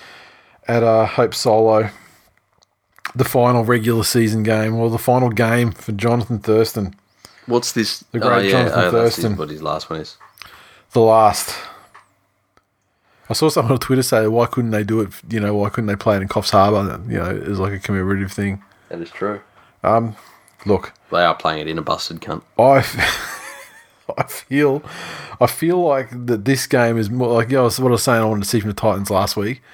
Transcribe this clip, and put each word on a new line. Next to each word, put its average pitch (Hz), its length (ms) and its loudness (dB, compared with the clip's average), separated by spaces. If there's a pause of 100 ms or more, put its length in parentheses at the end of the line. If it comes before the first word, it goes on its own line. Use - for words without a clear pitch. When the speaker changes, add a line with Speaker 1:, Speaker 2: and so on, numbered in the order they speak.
(680)
Speaker 1:
at, 117 160 2
uh, 113 220 4
Hope 110 280 0
Solo. 110 560 2 (1300)
The 123 100 0
final 120 400 2
regular 117 380 2
season 113 400 2
game, 110 320 0
or 117 140 0
the 113 100 -2
final 127 300 2
game 117 420 0
for - 220 -10
Jonathan 117 460 -2
Thurston. 107 560 0 (520)
Speaker 2:
What's 120 240 0
this? - 280 -4 (120)
Speaker 1:
The 117 120 -4
Speaker 2:
Oh, 127 60 2
Speaker 1:
great 113 160 2
Speaker 2:
yeah. 98 60 2
Speaker 1:
Jonathan 85 280 2
Speaker 2:
Oh, 90 120 2
that's 117 240 2
his, 117 100 -4
Speaker 1:
Thurston. 101 120 0
Speaker 2:
what 76 120 -6
his 78 140 -12
last 78 260 -6
one 80 100 -8
is. - 160 -14 (760)
Speaker 1:
The 123 100 2
last. 110 560 4 (1700)
I 117 60 -6
saw 156 160 2
someone 135 240 2
on 123 60 0
Twitter 131 240 0
say, 110 240 2
"Why 117 180 2
couldn't 117 260 -2
they 107 120 -2
do 110 180 0
it, 98 80 -4 (180)
you 113 120 -4
know, 104 160 0
why 101 140 0
couldn't 110 180 -4
they 101 80 -2
play 104 220 0
it 95 40 -2
in 95 60 -6
Coffs - 240 -4
Harbour, 104 560 2
you 113 100 -4
know, 87 80 -2 (260)
as, 98 80 -4
like, 95 140 -2
a 95 60 -8
commemorative 98 520 -2
thing?" 98 320 -6 (260)
Speaker 2:
That 85 120 -10
is 85 80 -12
true. 101 320 -8 (420)
Speaker 1:
Um, 113 320 0 (520)
look. 95 260 -2 (180)
Speaker 2:
They 87 120 2
are 82 120 2
playing 78 260 -4
it 78 60 -8
in 80 120 -6
a - 20 -8
busted 78 400 -6
cunt. - 220 -10 (160)
Speaker 1:
I 135 200 6
f-, - 160 -4 (1120)
<laughs> - 120 -8
I - 40 0
feel, 143 600 -2 (580)
I 123 60 4
feel 175 320 0
like 139 300 0 (180)
that 110 180 -2
this 135 220 0
game 117 320 2
is 104 100 -2
more, 123 240 -2
like, 113 160 2
you 135 80 2
know, 127 60 4
what 117 160 0
I 131 40 0
was 120 200 2
saying 117 180 2
I 110 40 2
wanted 104 180 0
to 98 60 -6
see 117 100 2
from 104 100 -2
the 98 60 -6
Titans 101 340 0
last 101 260 0
week. 107 260 -4 (120)